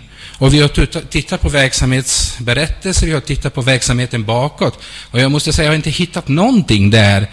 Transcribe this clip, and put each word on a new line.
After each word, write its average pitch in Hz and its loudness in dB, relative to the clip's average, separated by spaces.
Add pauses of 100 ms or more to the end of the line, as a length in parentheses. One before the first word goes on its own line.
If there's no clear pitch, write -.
(380)
Och 135 4
vi 147 4
har 147 4
tutta-, 151 -2
tittat 170 -4
på - 0
verksamhetsberättelser, 135 -2
vi 160 -2
har 135 -2
tittat 139 -6
på 131 -6
verksamheten 123 -2
bakåt. 127 -2 (320)
Och 120 0
jag 135 2
måste 147 0
säga, 160 2
jag 151 2
har 156 2
inte 156 -2
hittat 175 -4
någonting 143 2
där 101 4